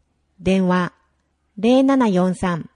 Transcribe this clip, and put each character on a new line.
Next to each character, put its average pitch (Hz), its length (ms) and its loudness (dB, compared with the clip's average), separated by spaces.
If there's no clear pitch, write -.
電 185 260 0
話、 180 280 -2
零 254 240 2
七 262 260 2
四 180 260 0
三 175 420 -6